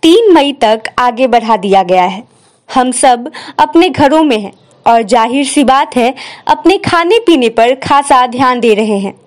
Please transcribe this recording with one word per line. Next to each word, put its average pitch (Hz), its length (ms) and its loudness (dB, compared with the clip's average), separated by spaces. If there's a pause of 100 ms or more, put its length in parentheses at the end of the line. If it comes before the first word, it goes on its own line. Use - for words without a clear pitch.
तीन 381 320 4
मई 285 200 2
तक 220 300 -2 (160)
आगे 247 280 -2
बढ़ा 226 300 0
दिया 190 260 0
गया 185 200 0
है। 190 200 -6 (460)
हम 254 220 -2
सब 247 400 0 (280)
अपने 330 300 2
घरों 294 340 2
में 262 160 0
हैं 202 120 -12 (340)
और 233 180 2
जाहिर 240 420 0
सी 285 180 0
बात 269 320 0
है 247 180 0 (340)
अपने 330 300 0
खाने 359 420 0
पीने 294 300 0
पर 233 260 0
खासा 269 520 0
ध्यान 247 320 -2
दे 226 140 2
रहे 214 260 -2
हैं। 190 140 -8 (140)